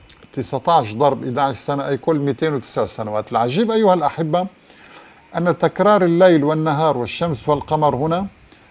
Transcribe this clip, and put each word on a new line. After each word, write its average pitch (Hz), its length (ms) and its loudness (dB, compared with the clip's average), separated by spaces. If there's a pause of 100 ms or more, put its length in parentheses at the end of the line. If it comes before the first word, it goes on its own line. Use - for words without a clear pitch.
(340)
تسعتاش 131 600 -2
ضرب 127 300 2
إحداعش 131 320 -2
سنة، 139 320 -6
أي 139 80 -2
كل 160 220 -2
مئتين 143 360 -2
وتسع 117 320 -4
سنوات. 107 460 -6
العجيب 127 380 0
أيها 220 240 4
الأحبة 165 520 -2 (880)
أن 170 220 0
تكرار 190 460 2
الليل 170 400 6
والنهار 156 520 0
والشمس 131 520 -6
والقمر 147 480 0
هنا 165 300 -2 (440)